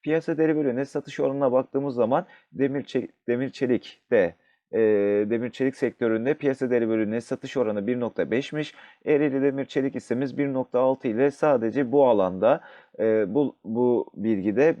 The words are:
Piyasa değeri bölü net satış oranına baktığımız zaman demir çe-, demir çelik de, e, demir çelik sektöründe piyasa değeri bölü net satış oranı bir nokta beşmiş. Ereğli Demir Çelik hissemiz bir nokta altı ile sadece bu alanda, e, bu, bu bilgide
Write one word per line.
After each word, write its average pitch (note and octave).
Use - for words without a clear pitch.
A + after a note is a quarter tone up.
Piyasa D#3+
değeri D#3
bölü C#3+
net C#3
satış -
oranına C#3
baktığımız C3
zaman B2
demir C3+
çe-, -
demir A#2+
çelik -
de, F#2
e, A2
demir A#2
çelik C3
sektöründe A#2
piyasa C3+
değeri A#2
bölü A2
net A2+
satış -
oranı G#2
bir B2
nokta G#2+
beşmiş. D3
Ereğli C#3+
Demir C#3
Çelik C3+
hissemiz B2+
bir C#3
nokta B2+
altı C3
ile B2
sadece B2
bu C#3
alanda, G2+
e, G#2+
bu, C#3
bu A#2
bilgide G#2+